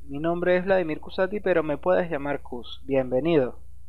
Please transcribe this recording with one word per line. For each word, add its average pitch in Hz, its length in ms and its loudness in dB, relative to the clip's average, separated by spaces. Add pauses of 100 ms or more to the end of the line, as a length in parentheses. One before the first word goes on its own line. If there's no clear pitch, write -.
Mi 139 120 -6
nombre 175 380 2
es 180 80 -2
Vladimir 175 340 2
Cusati, 190 400 -2
pero 175 220 4
me 156 160 0
puedes 180 320 2
llamar 143 320 -2
Cus. - 420 -10
Bienvenido. 131 760 2 (300)